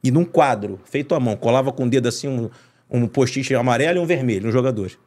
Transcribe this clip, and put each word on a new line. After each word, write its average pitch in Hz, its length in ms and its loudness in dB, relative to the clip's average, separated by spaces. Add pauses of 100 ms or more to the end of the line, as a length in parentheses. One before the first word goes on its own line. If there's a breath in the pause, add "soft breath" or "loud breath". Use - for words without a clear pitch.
E 131 60 2
num 156 140 4
quadro, 110 600 0
feito 143 300 -4
à 151 60 0
mão. 113 160 0
Colava 131 340 0
com 135 140 -6
o 120 40 0
dedo 123 200 0
assim, 117 180 -6
um, 120 240 -6 (400 soft breath)
um 120 160 0
post-it 131 480 0
amarelo 127 440 2
e 175 40 0
um - 20 -2
vermelho, 123 440 -2
um 110 40 -2
jogador. 120 380 0 (160)